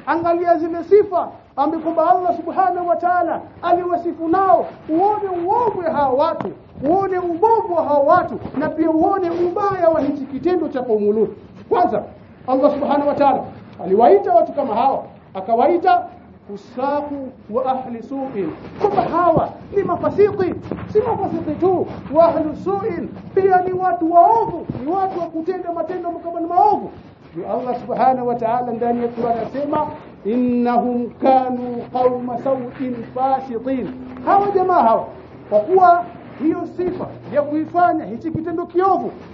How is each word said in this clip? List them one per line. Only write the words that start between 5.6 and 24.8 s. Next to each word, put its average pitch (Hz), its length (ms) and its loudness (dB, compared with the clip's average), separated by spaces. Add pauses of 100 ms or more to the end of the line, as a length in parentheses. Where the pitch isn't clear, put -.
wa 330 140 -2
hawa 285 160 2 (160)
watu, 302 260 -4 (380)
uone 381 300 0
ubovu 359 560 0
wa 320 80 0
hawa 285 160 2
watu, 320 400 2 (180)
na 302 120 -2
pia 311 220 0
uone 349 380 2
ubaya 359 600 0
wa 311 120 2
hichi 277 240 -4
kitendo 320 420 -2
cha 254 140 -6
Qaumu 214 320 0
Lut. 220 160 2 (400)
Kwanza, 269 340 2 (440)
Allah 269 240 4
Subhanahu 285 360 0
wa 277 80 2
Ta'ala 262 280 2 (400)
aliwaita 294 500 4
watu 330 200 4
kama 240 220 -2
hawa, 254 280 0 (300)
akawaita 339 720 2 (420)
Fusaku 277 840 -6 (180)
wa 247 160 -2
ahli 254 380 -4
su'in. 262 480 -6 (300)
Kwamba 392 200 0
hawa 330 480 2 (260)
ni 403 80 2
mafasiki, 359 680 2 (400)
si - 60 4
mafasiki 392 600 -2
tu, 339 280 2 (260)
wa 330 140 4
ahli 311 360 -2
su'in, 381 460 -4 (260)
pia 381 260 4
ni 370 120 -4
watu 349 400 -2
waovu, 349 520 4 (200)